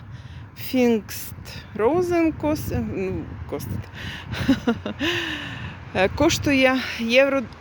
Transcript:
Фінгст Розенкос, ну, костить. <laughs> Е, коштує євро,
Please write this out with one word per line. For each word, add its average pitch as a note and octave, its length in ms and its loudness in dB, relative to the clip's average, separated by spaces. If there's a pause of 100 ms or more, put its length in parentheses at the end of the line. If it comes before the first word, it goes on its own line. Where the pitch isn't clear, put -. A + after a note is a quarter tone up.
(580)
Фінгст - 760 0 (400)
Розенкос, D#4 840 2 (340)
ну, F#3 300 -2 (260)
костить. - 380 -6 (600)
<laughs> A#3 460 2 (1000)
Е, G3 120 4
коштує C4 720 4 (180)
євро, C4 440 4 (180)